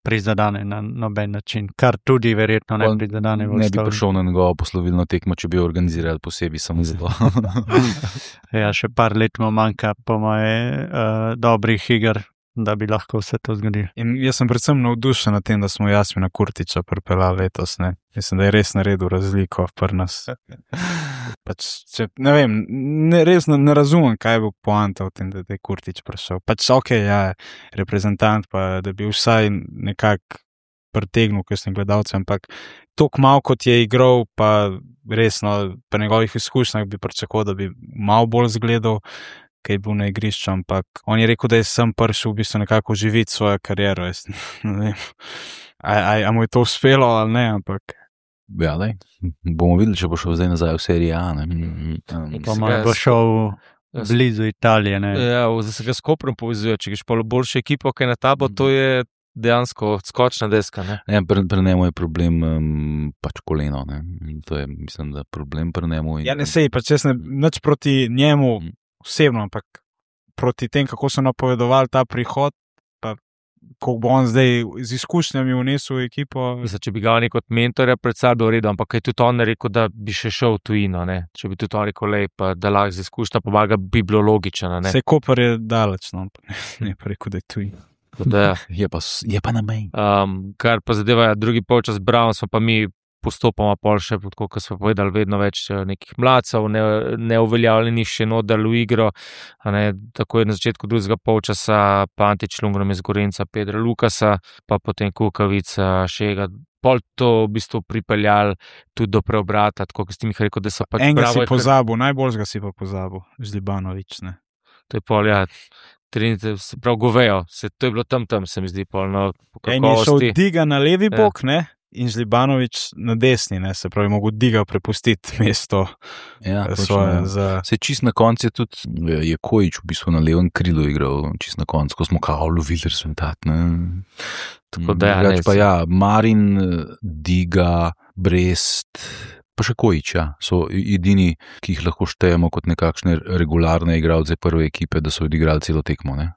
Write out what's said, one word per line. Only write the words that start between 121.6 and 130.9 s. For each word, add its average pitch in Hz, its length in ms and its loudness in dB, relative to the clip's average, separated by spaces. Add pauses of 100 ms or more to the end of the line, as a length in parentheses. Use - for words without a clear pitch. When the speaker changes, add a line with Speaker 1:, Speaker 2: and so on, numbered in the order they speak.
Speaker 3:
in 123 160 -4
Žlibanović 120 720 0 (160)
na 113 160 -2
desni, 113 440 2
ne, 95 140 -4
se - 160 -8
pravi, 104 200 0
mogo 104 220 0
Diga 110 340 2
prepustiti - 720 -2
mesto, 104 480 0 (520)
Speaker 2:
Ja, 101 260 -4
Speaker 3:
eh, 90 100 -4
Speaker 2:
točno, 98 100 -2
Speaker 3:
svoje 95 300 2
Speaker 2:
ja. 90 120 2
Speaker 3:
za 98 220 -2 (140)
Speaker 2:
Saj - 160 -2
čisto - 260 -4
na 117 80 2
koncu 113 320 2
je 113 80 0
tudi, - 240 -6 (300)
je, 80 180 0
je 80 140 0
Kojić 101 380 2
v - 100 -14
bistvu 85 240 -4
na 82 100 4
levem 82 300 4
krilu 82 340 0
igral, 71 520 0